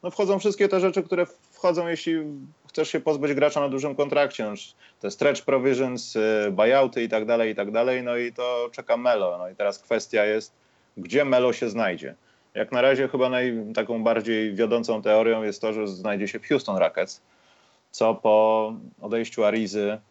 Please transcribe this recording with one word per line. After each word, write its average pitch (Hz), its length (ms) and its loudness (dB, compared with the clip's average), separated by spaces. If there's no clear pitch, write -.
no 175 80 -6
wchodzą 196 280 2
wszystkie 202 300 2
te 190 120 2
rzeczy, 190 220 2
które 175 240 0
wchodzą, 170 640 -2
jeśli 165 260 -2
chcesz 156 200 -4
się 160 120 -2
pozbyć 147 340 0
gracza 147 260 2
na 143 80 0
dużym 135 260 -4
kontrakcie, 143 500 0
no, 104 80 -4
te 101 100 -6
stretch 139 340 0
provisions, 127 720 0
y, 107 340 2
buyouty 120 520 4
i 117 60 -4
tak 107 180 -2
dalej, 113 260 2
i - 20 -6
tak 101 160 -4
dalej, 123 320 0
no 120 140 -4
i 120 160 -4
to 123 400 -4
czeka - 240 -2
Melo. 107 420 0
No 90 100 -8
i 92 60 -16
teraz 101 240 -2
kwestia 110 460 0
jest, 107 280 -2
gdzie 101 280 0
Melo 127 280 4
się 117 160 -4
znajdzie. 95 460 -4
Jak 107 180 -4
na 123 80 0
razie 135 280 4
chyba 131 200 0
naj-, 120 460 -2
taką 113 300 -4
bardziej 110 500 0
wiodącą 113 480 0
teorią 110 400 4
jest 104 180 -6
to, 110 120 -2
że 107 160 -4
znajdzie 98 400 -6
się 110 100 -8
w - 100 -16
Houston 117 280 0
Rockets, 85 440 0
co 113 240 2
po 110 580 4
odejściu 113 440 -4
Arizy 104 540 0